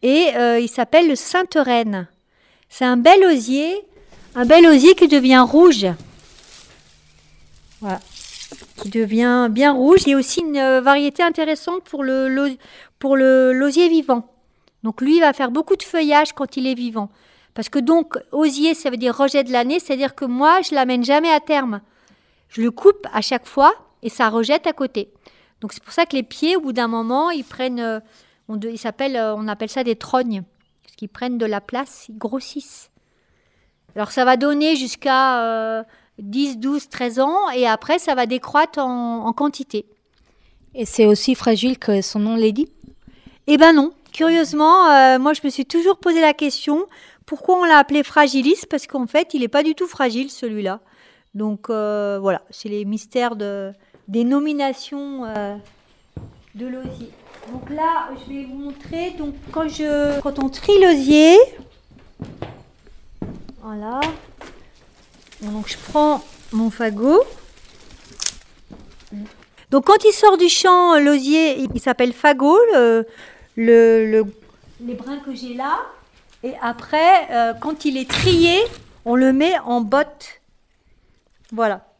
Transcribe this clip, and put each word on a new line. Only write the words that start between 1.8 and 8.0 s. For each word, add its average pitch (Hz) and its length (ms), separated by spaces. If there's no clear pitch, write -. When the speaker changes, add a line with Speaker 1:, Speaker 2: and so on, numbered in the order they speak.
Speaker 1:
C'est - 160
un 247 120
bel 339 280
osier, 285 500
un 247 100
bel 330 200
osier 311 280
qui 349 140
devient 254 360
rouge. 269 440
Voilà. 202 200